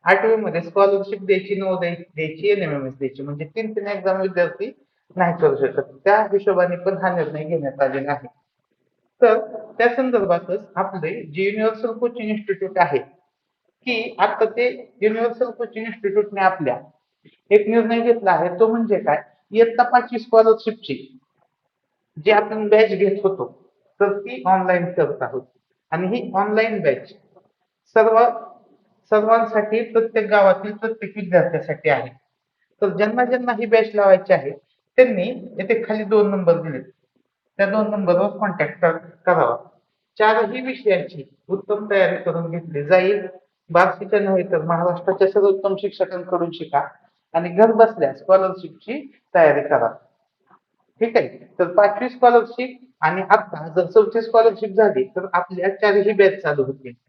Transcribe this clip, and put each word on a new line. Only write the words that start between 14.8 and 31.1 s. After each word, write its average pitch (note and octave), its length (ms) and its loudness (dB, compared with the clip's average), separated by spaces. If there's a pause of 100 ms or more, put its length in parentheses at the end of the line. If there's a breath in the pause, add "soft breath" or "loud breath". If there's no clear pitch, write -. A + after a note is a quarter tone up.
युनिव्हर्सल A3+ 500 0
कोचिंग A3 340 -10
इन्स्टिट्यूटने G3+ 560 -4
आपल्या E3 400 0 (680 soft breath)
एक G#3 180 6
निर्णय A#3 320 0
घेतला A3+ 320 2
आहे, E3+ 160 0 (120)
तो A3 60 6
म्हणजे A3 320 0
काय, D3+ 240 -2 (300)
इयत्ता A3+ 300 2
पाचवी A#3+ 360 0
स्कॉलरशिपची A3 1000 0 (1040)
जी G#3+ 60 2
आपण G#3+ 380 0
बॅच G#3+ 220 6
घेत G3 320 0
होतो - 480 -4 (300)
तर G3+ 180 0
ती B3 280 -12
ऑनलाइन F#3 460 0
करत D3 300 -2
आहोत C3 200 -8 (480)
आणि F3 160 -4
ही G3+ 280 -4
ऑनलाइन G#3 460 0
बॅच C#3+ 280 -2 (880)
सर्व, A3+ 220 6 (960)
सर्वांसाठी, A3 720 2
प्रत्येक A3+ 420 0
गावातील G3 460 2
प्रत्येक A3 440 -8